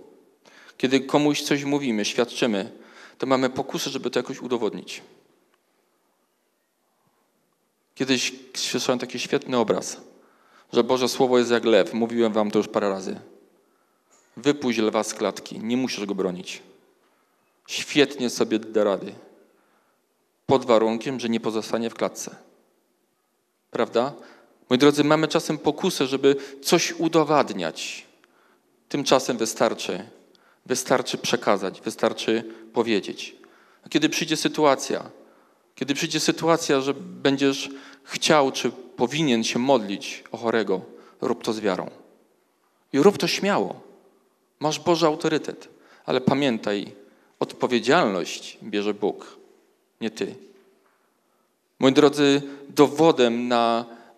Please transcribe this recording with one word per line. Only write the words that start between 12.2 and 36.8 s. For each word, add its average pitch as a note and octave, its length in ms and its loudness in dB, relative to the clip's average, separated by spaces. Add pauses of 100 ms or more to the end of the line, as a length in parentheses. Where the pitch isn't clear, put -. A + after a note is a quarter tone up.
wam G#2 180 0
to G#2+ 80 2
już G2+ 100 0
parę G2+ 200 0
razy. F#2+ 320 -6 (1160)
Wypuść B2+ 420 0
lwa G#2+ 240 2
z - 120 -6
klatki, G2+ 440 -6
nie A#2 180 -4
musisz A#2 300 -4
go G2 80 -6
bronić. F#2 480 -6 (1040)
Świetnie - 640 0
sobie A2 280 0
da A2 260 0
rady. G2+ 300 -2 (1300)
Pod C3 180 4
warunkiem, A2+ 560 2
że A#2+ 80 -2
nie A2+ 120 0
pozostanie A2+ 500 -4
w - 40 -14
klatce. - 420 -6 (1300)
Prawda? A#2+ 420 0 (580)
Moi B2 80 4
drodzy, D3 260 6
mamy D3+ 240 4
czasem D#3 300 -2
pokusę, D3+ 480 0
żeby C3+ 300 4 (260)
coś F3 300 2
udowadniać. C#3+ 1120 0 (840)
Tymczasem C3+ 480 2
wystarczy, A2 720 -2 (580)
wystarczy B2+ 520 -2
przekazać, G2+ 640 -2
wystarczy A2+ 640 -2 (280)
powiedzieć. G#2+ 640 -2 (480)
A - 40 -20
kiedy D3+ 200 2
przyjdzie D#3 280 -2
sytuacja, - 760 0 (640)
kiedy C#3 200 -4
przyjdzie D3+ 260 -2
sytuacja, D#3+ 600 2